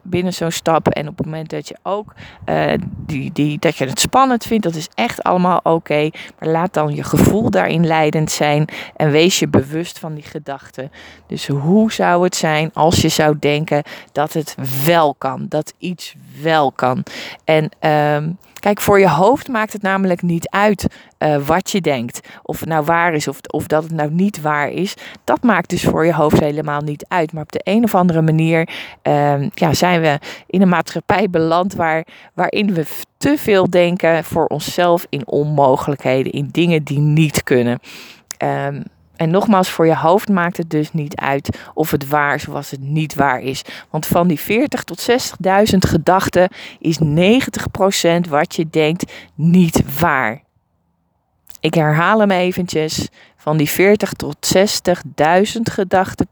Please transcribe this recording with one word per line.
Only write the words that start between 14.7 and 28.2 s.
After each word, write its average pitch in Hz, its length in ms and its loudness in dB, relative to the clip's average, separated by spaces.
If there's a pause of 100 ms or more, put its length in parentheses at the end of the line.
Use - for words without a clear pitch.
wel 156 340 4
kan, 135 300 -6
dat 151 300 -6
iets - 360 -10 (280)
wel 156 300 2
kan? 127 300 0 (420)
En, 156 340 2
ehm, 151 520 0 (300)
kijk, 202 200 0
voor 202 180 4
je 196 100 6
hoofd 190 400 2
maakt 220 240 -4
het 208 100 -10
namelijk 190 400 0
niet 170 260 -2
uit, 202 380 0 (320)
eh, 151 180 2
wat 151 340 0
je 202 100 0
denkt. 131 400 -4 (220)
Of - 180 -8
het 147 80 -8
nou 156 160 0
waar 170 300 2
is 151 140 -2
of, 139 120 -8 (100)
of 131 160 -4
dat 151 160 0
het 160 100 -10
nou 151 180 -2
niet 180 300 0
waar 151 300 -2
is. 185 240 -4 (300)
Dat - 180 0
maakt 190 280 2
dus 180 140 -2
voor 160 220 2
je 170 80 2
hoofd 151 260 4
helemaal 147 400 -2
niet 151 280 -6
uit. 165 240 -2
Maar 156 100 -8
op - 100 -14
de - 120 -6
een 214 200 2
of 214 100 0
andere 175 280 4